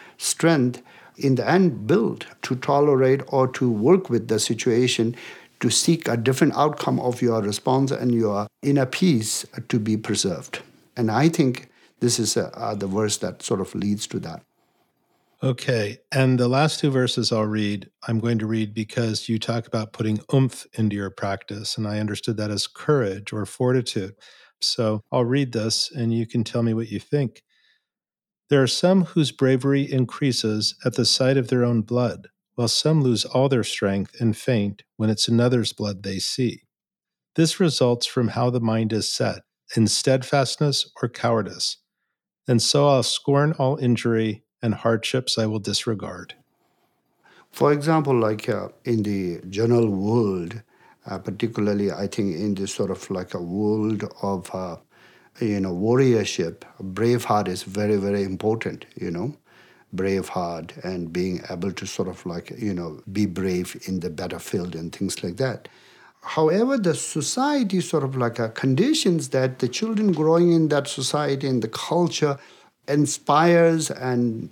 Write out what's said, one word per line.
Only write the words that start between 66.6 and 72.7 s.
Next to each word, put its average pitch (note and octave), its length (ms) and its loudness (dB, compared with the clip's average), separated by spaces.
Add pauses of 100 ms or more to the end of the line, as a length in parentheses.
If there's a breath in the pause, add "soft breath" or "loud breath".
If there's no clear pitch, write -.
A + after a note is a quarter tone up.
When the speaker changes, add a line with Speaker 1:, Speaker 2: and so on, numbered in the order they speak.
Speaker 1:
the F3+ 180 2
society A#3+ 840 -2
sort D#3+ 240 0
of C3+ 140 -4
like, A#2+ 220 0
uh, A2+ 100 -2
conditions D#3+ 800 2
that C3 300 0
the C3 80 0
children G#3+ 460 0
growing E3 380 4
in D#3+ 180 4
that C#3+ 180 0
society C#3 600 -2
and B2+ 140 0
the A2 80 -2
culture D#3 680 0 (520 loud breath)